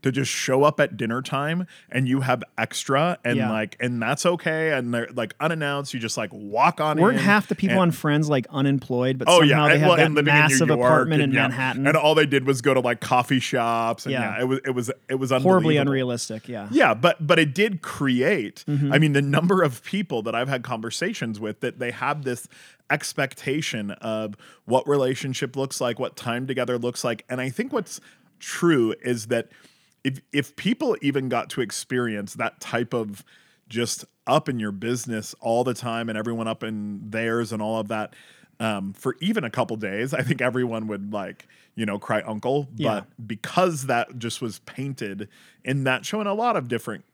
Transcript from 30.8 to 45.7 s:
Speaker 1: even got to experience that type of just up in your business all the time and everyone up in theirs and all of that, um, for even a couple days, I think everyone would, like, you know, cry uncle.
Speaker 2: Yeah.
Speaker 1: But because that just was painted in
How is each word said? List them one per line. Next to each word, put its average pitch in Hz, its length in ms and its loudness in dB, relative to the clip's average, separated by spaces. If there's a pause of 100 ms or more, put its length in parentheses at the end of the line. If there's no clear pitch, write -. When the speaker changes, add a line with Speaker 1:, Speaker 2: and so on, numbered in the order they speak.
Speaker 1:
even 135 260 -2
got 123 220 -4
to - 100 -6
experience 110 720 -6
that 113 260 -6
type 123 340 -4
of 107 300 -6 (440)
just 113 360 -6 (220)
up 147 220 2
in 127 100 -4
your 107 140 -4
business 113 680 -6
all 117 240 0
the 123 100 -2
time 117 340 -6
and 110 100 -4
everyone 113 300 -4
up 110 140 -6
in 104 480 -8
theirs 113 420 -2
and 110 100 -6
all 110 180 -2
of 104 80 -6
that, 107 260 -6 (440)
um, 101 340 -4
for - 280 -6
even 202 240 -2
a 113 60 -6
couple 117 260 -2
days, 110 360 -4
I 127 100 -2
think 123 200 -2
everyone 120 460 -2
would, 101 240 -8
like, 95 340 -8 (300)
you 110 100 -4
know, 101 120 -4
cry 107 240 -2
uncle. 127 520 -2
Speaker 2:
Yeah. 113 260 -2 (160)
Speaker 1:
But 113 100 -14
because 139 600 -2
that 123 320 -2
just 117 240 -8
was 113 180 -8
painted 107 680 -10 (360)
in 135 200 -2